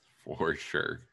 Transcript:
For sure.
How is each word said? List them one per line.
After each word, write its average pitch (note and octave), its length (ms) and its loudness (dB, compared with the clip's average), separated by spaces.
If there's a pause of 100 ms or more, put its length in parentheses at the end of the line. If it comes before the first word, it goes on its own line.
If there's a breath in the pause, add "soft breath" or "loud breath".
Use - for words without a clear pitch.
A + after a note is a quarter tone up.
(240)
For D#2 320 2
sure. - 440 -2 (120)